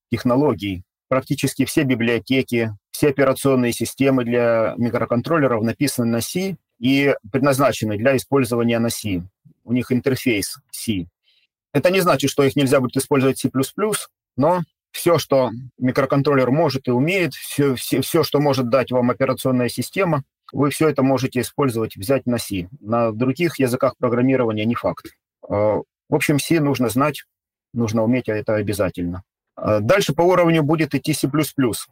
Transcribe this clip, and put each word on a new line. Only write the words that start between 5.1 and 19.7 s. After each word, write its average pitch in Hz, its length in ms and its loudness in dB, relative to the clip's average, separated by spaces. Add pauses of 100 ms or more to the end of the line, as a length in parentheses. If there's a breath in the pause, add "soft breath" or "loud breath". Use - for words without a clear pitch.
написаны 117 480 -2
на 117 120 0
C 190 340 -4 (240)
и 139 340 2 (160)
предназначены 127 680 0
для 131 180 2
использования 117 640 0
на 117 100 0
C. 95 340 -4 (400)
У 113 120 -6
них 127 180 -2
интерфейс 123 640 -2 (140)
C. 95 360 -6 (680)
Это 143 160 2
не 190 100 2
значит, 147 300 2
что - 140 0
их 131 120 2
нельзя 139 240 4
будет 123 160 -4
использовать 135 400 0
в - 40 -10
C 123 100 0
плюс 135 220 -2
плюс, 208 360 -4 (300)
но 165 240 2 (340)
всё, 170 220 2
что 131 320 0 (280)
микроконтроллер 131 720 2
может 139 380 0
и - 20 0
умеет, 156 440 0
всё, 139 400 -2
всё, 139 260 -4
всё, 156 240 0
что 143 160 0
может 131 300 0
дать 123 200 0
вам 123 200 2
операционная 127 580 0
система, 156 560 -2 (280)